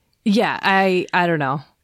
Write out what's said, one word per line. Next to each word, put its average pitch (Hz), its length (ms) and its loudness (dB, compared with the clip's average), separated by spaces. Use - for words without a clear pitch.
Yeah, 202 380 0
I, 190 500 0
I 180 140 2
don't 165 140 0
know. 143 220 -4